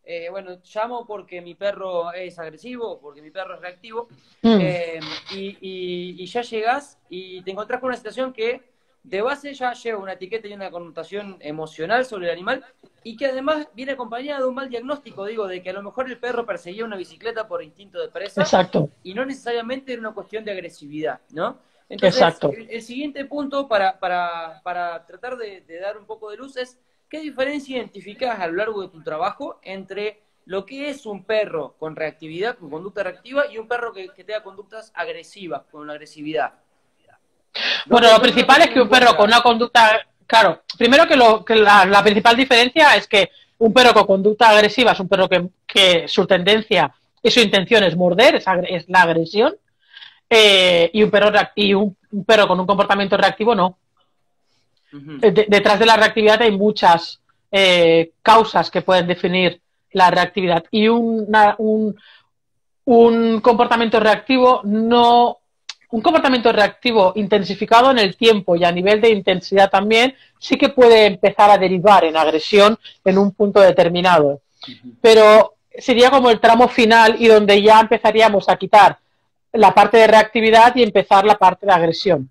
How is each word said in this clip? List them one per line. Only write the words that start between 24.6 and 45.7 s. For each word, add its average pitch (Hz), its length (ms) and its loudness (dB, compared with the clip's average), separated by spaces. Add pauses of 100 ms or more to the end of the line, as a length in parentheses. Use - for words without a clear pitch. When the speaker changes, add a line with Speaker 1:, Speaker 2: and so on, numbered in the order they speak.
Speaker 1:
para 175 420 -12
tratar 233 300 -18
de, 202 240 -18
de 165 200 -20
dar 208 180 -14
un 202 80 -20
poco 214 240 -20
de 214 80 -20
luz 262 180 -20
es, 254 220 -16 (320)
¿qué 311 100 -16
diferencia 277 560 -10
identificás 208 640 -12
a 175 60 -6
lo 165 80 -8
largo 208 260 -8
de 180 80 -16
tu 160 140 -20
trabajo 170 600 -10
entre 196 600 -14 (240)
lo 190 180 -10
que 269 240 -16
es 277 160 -16
un 202 200 -16
perro 185 540 -8
con 156 160 -14
reactividad, 160 600 -12
con 151 140 -20
conducta 190 320 -14
reactiva, 254 500 -10
y 220 60 -16
un 220 100 -18
perro 240 240 -10
que, 185 240 -20
que 180 80 -20
tenga 214 180 -12
conductas 202 520 -20
agresivas, 165 760 -14
con 151 200 -20
agresividad? 151 640 -10 (1300)
Speaker 2:
Bueno, - 0 -
Speaker 1:
¿Dónde, 233 220 0
Speaker 2:
lo 220 60 6
Speaker 1:
dónde 240 180 2
Speaker 2:
principal 269 300 2
es 320 80 0
que 262 100 -2
un 226 80 0
perro 247 220 2
Speaker 1:
encuentras? 240 60 0
Speaker 2:
con 240 120 2
una 233 140 2
conducta, 226 640 0 (200)
claro, 214 360 0 (140)
primero 277 300 2
que, 330 100 0
lo, 220 280 2
que 226 100 -2
la, 208 300 4
la 202 180 2
principal 208 340 2
diferencia 254 600 2
es 202 100 -4
que 196 240 -2 (280)
un 226 140 0
perro 247 220 4
con 208 120 4
conducta 208 420 2
agresiva 208 440 2
es 185 80 -4
un 180 80 -8
perro 185 200 0
que, 180 200 -2 (180)
que 180 420 0